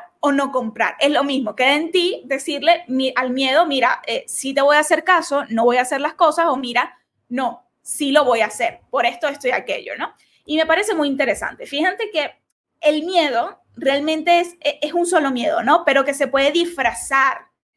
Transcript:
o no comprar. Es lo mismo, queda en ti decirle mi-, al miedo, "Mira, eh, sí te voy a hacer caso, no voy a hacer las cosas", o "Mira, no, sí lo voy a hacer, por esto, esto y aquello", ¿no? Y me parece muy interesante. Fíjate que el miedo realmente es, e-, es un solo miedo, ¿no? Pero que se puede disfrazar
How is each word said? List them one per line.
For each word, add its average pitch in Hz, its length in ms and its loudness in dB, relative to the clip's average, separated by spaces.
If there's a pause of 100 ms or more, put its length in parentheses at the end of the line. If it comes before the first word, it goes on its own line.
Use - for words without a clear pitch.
(200)
o 285 120 2
no 277 180 0
comprar. 220 480 -4
Es 285 120 2
lo 277 120 2
mismo, 262 320 -2
queda 262 200 2
en 320 180 -2
ti 359 320 0
decirle 285 640 0
mi-, 262 280 -2
al 254 140 -2
miedo, 269 360 2
"Mira, 262 400 0
eh, 233 200 -6
sí - 280 -6
te 277 80 2
voy 294 140 6
a 302 40 6
hacer 311 240 2
caso, 320 460 2
no 226 140 2
voy 240 120 4
a 254 60 4
hacer 262 180 -2
las 294 140 -2
cosas", 330 340 4
o 269 80 0
"Mira, 254 420 -4 (300)
no, 240 400 -6 (140)
sí 277 300 -4
lo 294 120 6
voy 233 160 2
a 208 60 2
hacer, - 340 -4 (100)
por 269 140 0
esto, 285 240 -2
esto 277 200 -6
y - 20 0
aquello", 190 480 -6
¿no? 311 160 -10 (320)
Y 302 100 -4
me 320 80 2
parece 370 300 0
muy 302 140 0
interesante. 269 580 -4
Fíjate 370 440 -4
que 302 220 -4 (480)
el 302 240 2
miedo 320 560 0 (160)
realmente 311 640 2
es, 349 200 -6
e-, - 220 -2
es 302 120 -4
un 349 120 2
solo 311 240 2
miedo, 240 320 -2
¿no? 311 220 2
Pero 277 200 4
que 277 100 -4
se 277 140 -2
puede 269 220 2
disfrazar 269 960 -2 (300)